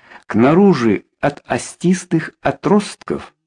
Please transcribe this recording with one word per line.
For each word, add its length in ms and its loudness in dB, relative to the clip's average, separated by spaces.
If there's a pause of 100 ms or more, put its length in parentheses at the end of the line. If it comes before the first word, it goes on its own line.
(260)
к 80 -10
наружи 720 2 (160)
от 240 -4
остистых 960 -4
отростков 920 -4 (120)